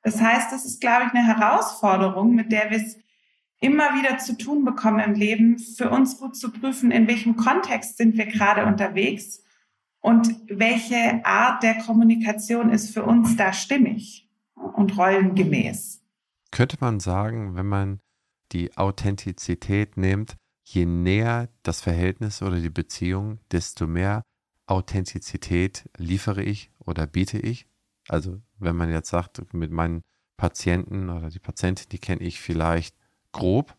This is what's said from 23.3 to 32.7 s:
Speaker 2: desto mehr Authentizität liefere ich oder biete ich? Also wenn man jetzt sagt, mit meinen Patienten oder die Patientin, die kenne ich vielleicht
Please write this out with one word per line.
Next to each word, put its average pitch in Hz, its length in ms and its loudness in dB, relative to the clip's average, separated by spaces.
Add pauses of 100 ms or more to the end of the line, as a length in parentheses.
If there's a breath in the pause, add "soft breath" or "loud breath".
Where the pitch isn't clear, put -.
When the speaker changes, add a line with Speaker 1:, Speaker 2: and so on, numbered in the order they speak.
Speaker 2:
desto 85 380 -4
mehr 98 340 -2 (440)
Authentizität 92 1300 -4
liefere 95 480 -4
ich 104 340 -8
oder 82 300 -6
biete 95 300 -2
ich? - 280 -6 (420)
Also 92 300 -4 (200)
wenn 85 180 -2
man 82 140 -2
jetzt 80 180 -4
sagt, 87 440 -6
mit 82 200 -6
meinen 85 300 -4 (340)
Patienten 92 720 -4
oder 82 200 -8
die 87 100 -16
Patientin, - 500 -6
die - 80 -10
kenne - 240 -6
ich 87 180 -8
vielleicht 82 540 -2 (380)